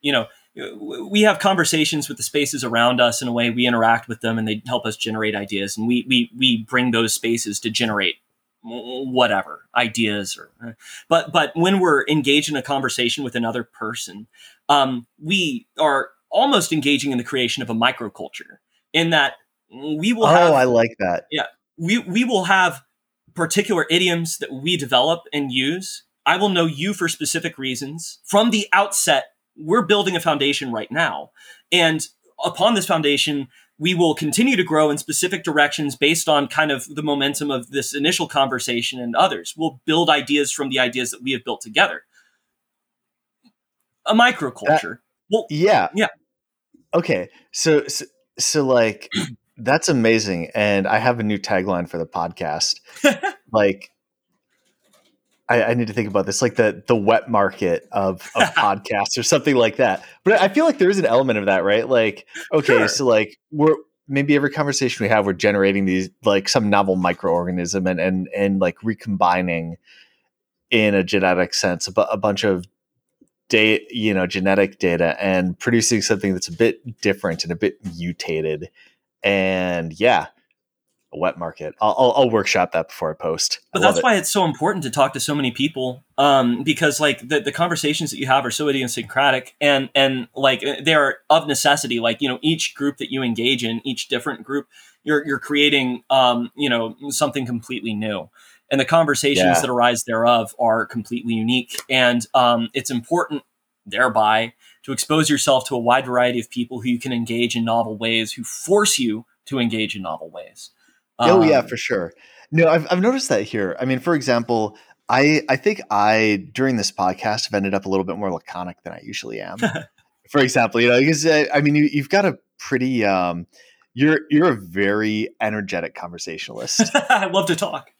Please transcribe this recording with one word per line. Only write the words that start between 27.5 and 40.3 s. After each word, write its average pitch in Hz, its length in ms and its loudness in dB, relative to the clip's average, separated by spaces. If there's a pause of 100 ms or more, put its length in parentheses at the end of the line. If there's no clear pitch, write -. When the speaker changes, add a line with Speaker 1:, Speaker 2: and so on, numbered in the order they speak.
Speaker 1:
reasons. 135 680 -10
From 220 260 2
the 208 220 0
outset, 185 540 0 (300)
we're 170 300 0
building 202 300 2
a 165 40 -2
foundation 143 520 -2
right 107 180 -8
now. 131 400 -4 (420)
And 160 340 2 (380)
upon 208 300 0
this 185 120 -2
foundation, 143 600 0 (300)
we 170 160 -2
will 165 200 2
continue 220 420 0
to - 80 0
grow 156 260 2
in 143 80 -2
specific 180 440 -4
directions 147 540 0
based 160 320 0
on 143 200 2
kind 156 220 0
of 139 240 -6
the 151 80 -8
momentum 143 480 -2
of 127 200 -6
this 135 240 -6
initial 147 340 -2
conversation 127 720 -2
and 120 160 -4
others. 120 400 0
We'll 156 300 -4
build 160 240 2
ideas 143 420 2